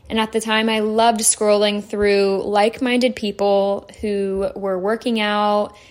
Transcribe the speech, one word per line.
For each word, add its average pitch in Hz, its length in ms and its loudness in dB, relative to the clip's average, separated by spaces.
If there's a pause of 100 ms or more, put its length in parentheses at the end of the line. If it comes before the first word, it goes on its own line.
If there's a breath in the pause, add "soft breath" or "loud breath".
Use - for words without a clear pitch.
And 220 100 -2
at 220 120 -2
the 220 100 -2
time, 220 260 0
I 220 120 0
loved 220 420 2
scrolling 208 640 2
through 202 600 0
like-minded 226 720 0
people 202 760 0 (120)
who 196 540 -2
were 196 220 -4
working 226 420 -2
out, 208 560 0 (160 loud breath)